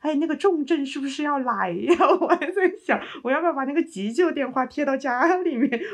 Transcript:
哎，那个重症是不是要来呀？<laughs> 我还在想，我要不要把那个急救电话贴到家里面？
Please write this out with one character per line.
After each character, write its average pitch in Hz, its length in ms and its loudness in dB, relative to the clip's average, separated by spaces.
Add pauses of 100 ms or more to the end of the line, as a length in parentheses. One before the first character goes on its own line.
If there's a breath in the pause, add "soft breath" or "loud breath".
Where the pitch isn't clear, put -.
哎， 302 140 -2
那 311 120 0
个 311 80 0
重 330 300 2
症 294 200 0
是 277 140 -8
不 277 80 -6
是 277 160 -6
要 294 160 0
来 202 320 -2
呀？ 220 320 2
<laughs> 359 160 4
我 - 80 0
还 339 240 2
在 370 180 2 (140)
想， - 160 0 (240 loud breath)
我 240 80 0
要 294 80 2
不 339 60 -2
要 330 80 2
把 269 120 -2
那 277 80 -4
个 320 100 -4
急 196 280 -6
救 330 200 2
电 262 200 -2
话 262 140 0
贴 294 180 -4
到 269 140 0
家 269 400 2
里 339 180 0
面？ 240 240 0 (140)